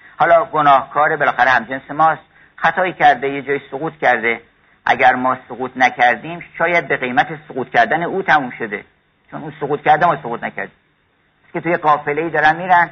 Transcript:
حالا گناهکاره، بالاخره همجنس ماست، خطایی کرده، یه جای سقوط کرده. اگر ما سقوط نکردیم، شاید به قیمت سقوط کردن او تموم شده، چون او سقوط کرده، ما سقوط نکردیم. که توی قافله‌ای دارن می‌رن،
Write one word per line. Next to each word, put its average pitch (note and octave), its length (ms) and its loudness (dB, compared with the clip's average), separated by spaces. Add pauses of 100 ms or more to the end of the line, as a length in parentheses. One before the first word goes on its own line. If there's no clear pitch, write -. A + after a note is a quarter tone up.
(180)
حالا E3 260 4
گناهکاره، D3 720 2
بالاخره C3 340 0
همجنس B2+ 400 -4
ماست، D3+ 320 0 (340)
خطایی F3+ 360 -2
کرده، C#3 360 2
یه C#3 140 -6
جای C#3 180 -4 (100)
سقوط D3+ 280 -8
کرده. A#2 420 0 (460)
اگر B2+ 280 4
ما B2+ 220 -2 (120)
سقوط B2+ 280 -8
نکردیم، B2+ 680 0 (140)
شاید E3+ 300 0
به D3 80 -2
قیمت C3 320 -2 (200)
سقوط B2 220 -8
کردن B2+ 320 0
او F3+ 200 -4
تموم D3+ 280 0
شده، G#2 340 -10 (460)
چون D3 120 -14
او D3 180 -12
سقوط C#3+ 220 -4
کرده، D#3 240 4
ما D#3+ 100 2
سقوط A#2 260 -8
نکردیم. G#2 340 -10 (760)
که E3 80 -8
توی E3 160 -2
قافله‌ای D3+ 540 0
دارن D#3 260 2
می‌رن، F3 360 2